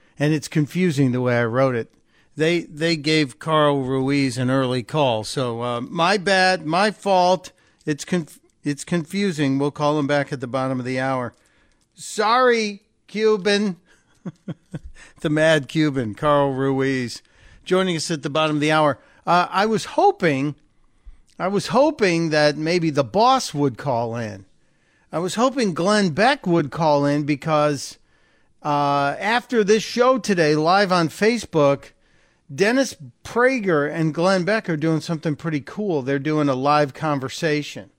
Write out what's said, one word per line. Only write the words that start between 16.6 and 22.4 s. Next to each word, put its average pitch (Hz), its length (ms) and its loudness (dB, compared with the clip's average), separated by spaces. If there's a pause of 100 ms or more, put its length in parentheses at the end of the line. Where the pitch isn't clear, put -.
joining 185 320 0
us 156 160 -6
at 151 100 -4
the 151 80 -6
bottom 151 280 0
of 143 40 0
the 151 100 2
hour. 151 280 2 (260)
Uh, 175 240 2
I 190 160 0
was 220 200 -2
hoping, 160 680 2 (840)
I 175 80 -2
was 202 200 -2
hoping 196 600 2
that 151 280 2